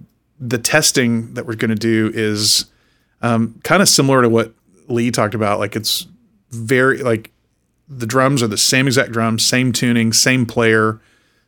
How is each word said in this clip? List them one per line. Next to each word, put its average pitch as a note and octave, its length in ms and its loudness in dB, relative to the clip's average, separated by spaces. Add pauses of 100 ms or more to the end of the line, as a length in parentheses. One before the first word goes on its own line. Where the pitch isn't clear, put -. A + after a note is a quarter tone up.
(400)
the A#2+ 200 -4
testing A#2+ 760 0
that A#2+ 140 -10
we're A2+ 80 -8
gonna A2 200 -2
do A2 380 0
is, G#2+ 520 -2 (580)
um, A2+ 400 0
kinda F3+ 240 2
similar C3+ 340 4
to A#2 80 4
what A2+ 240 0 (340)
Lee A#2+ 220 0
talked A2+ 240 0
about. G2+ 260 0
Like, G#2 160 -4
it's - 300 -4 (460)
very, B2+ 480 0
like, A2+ 320 -4 (580)
the B2 160 -10
drums C3 380 2
are A2+ 40 0
the G#2 100 -2
same C3 280 0
exact B2 260 0
drums, A2+ 320 -2
same B2+ 300 0
tuning, A#2 400 0
same B2+ 320 2
player, A2 560 0 (460)